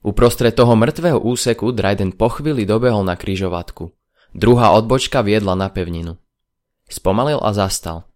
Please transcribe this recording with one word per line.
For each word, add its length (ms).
Uprostred 540
toho 240
mŕtvého 400
úseku 560
Dryden 400
po 160
chvíli 320
dobehol 400
na 160
križovatku. 720
Druhá 480
odbočka 480
viedla 320
na 80
pevninu. 480
Spomalil 560
a 80
zastal. 640